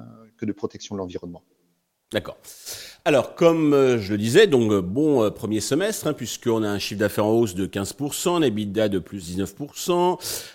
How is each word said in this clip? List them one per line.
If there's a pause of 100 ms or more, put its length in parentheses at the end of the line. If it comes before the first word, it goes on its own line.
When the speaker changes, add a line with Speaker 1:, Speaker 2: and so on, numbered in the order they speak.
(360)
Speaker 1:
que
de
protection
de
l'environnement. (720)
Speaker 2:
D'accord. (680)
Alors,
comme,
euh,
je
le
disais,
donc,
euh,
bon,
euh,
premier
semestre,
hein,
puisqu'on
a
un
chiffre
d'affaires
en
hausse
de
quinze
pour
cent,
un
ebitda
de
plus
dix-neuf
pour
cent, (360)